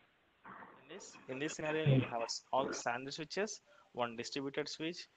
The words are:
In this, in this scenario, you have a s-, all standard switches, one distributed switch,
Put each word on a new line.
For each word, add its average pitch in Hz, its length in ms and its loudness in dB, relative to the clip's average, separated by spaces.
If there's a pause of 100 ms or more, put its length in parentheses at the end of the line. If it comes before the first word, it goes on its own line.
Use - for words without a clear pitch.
(840)
In - 60 -20
this, 185 240 -14 (160)
in 131 100 -6
this 156 160 0
scenario, 156 300 2
you 135 160 10
have 120 180 0
a 113 60 0
s-, - 260 -4
all 131 220 4
standard 131 400 -2
switches, 190 480 -2 (320)
one 117 240 0
distributed 139 500 -2
switch, 165 500 -4